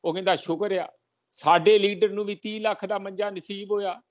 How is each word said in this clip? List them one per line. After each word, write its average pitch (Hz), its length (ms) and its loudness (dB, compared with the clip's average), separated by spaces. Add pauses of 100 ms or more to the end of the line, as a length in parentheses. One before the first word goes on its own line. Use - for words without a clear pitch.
ਉਹ 170 100 0
ਕਹਿੰਦਾ, 185 220 2
"ਸ਼ੁਕਰ 170 360 -4
ਆ, 180 160 -4 (440)
ਸਾਡੇ 175 460 6
ਲੀਡਰ 202 300 2
ਨੂੰ 202 160 -4
ਵੀ 202 100 -4
ਤੀਹ 214 260 -8
ਲੱਖ 208 260 -2
ਦਾ 202 120 -4
ਮੰਜਾ 196 320 -6
ਨਸੀਬ 196 420 -8
ਹੋਇਆ।" 202 380 -4